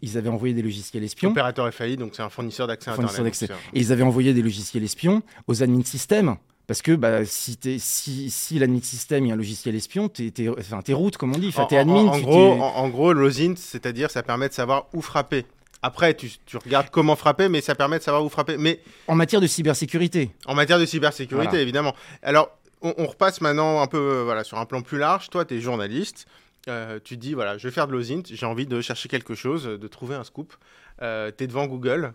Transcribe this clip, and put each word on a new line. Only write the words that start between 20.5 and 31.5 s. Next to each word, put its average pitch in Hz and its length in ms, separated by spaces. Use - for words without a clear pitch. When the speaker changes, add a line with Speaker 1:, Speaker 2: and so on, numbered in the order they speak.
Speaker 2:
matière 151 240
de 170 80
cybersécurité, 143 640
Speaker 1:
Voilà. 185 100
Speaker 2:
évidemment. 139 340
Alors, 147 260
on, 170 160
on 165 100
repasse - 360
maintenant 156 400
un 135 40
peu, 160 120
euh, 139 260
voilà, 113 180
sur 107 140
un 113 80
plan 127 160
plus 135 160
large. 160 320
Toi, 175 160
t'es 123 160
journaliste. 120 640
Euh, 113 340
tu - 140
dis, 127 180
voilà, 104 240
je 120 80
vais 123 60
faire 151 160
de 139 40
l'osint, 123 380
j'ai 113 160
envie 117 200
de 123 140
chercher 117 280
quelque 120 260
chose, 139 300
de 107 240
trouver 127 260
un 127 100
scoop. - 300
Euh, 110 320
t'es 131 160
devant 135 180